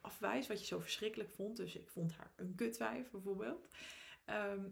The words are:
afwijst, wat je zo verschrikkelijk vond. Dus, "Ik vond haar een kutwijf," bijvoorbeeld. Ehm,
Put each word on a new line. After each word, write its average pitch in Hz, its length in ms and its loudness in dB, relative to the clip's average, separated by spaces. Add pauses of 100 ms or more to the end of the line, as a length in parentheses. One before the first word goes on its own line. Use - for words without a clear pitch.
afwijst, 214 480 2
wat 202 120 2
je - 60 -4
zo 180 120 2
verschrikkelijk 214 520 0
vond. 214 260 -2
Dus, 175 200 -2
"Ik - 120 -10
vond 165 280 2
haar - 200 -12
een 185 180 -2
kutwijf," 226 560 2
bijvoorbeeld. 202 580 -2 (560)
Ehm, 202 480 0